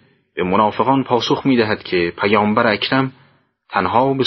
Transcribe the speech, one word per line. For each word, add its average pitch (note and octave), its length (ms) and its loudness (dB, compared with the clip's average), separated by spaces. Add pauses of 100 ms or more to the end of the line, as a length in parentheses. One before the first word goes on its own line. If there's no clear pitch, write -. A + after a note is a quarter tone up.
(360)
به F2+ 80 -2
منافقان G#2+ 600 0
پاسخ B2 420 -2
می‌دهد A2+ 380 0
که E2+ 340 -2
پیامبر G#2+ 500 2
اکرم C3 460 -2 (560)
تنها G#2 440 0
به C3+ 140 -2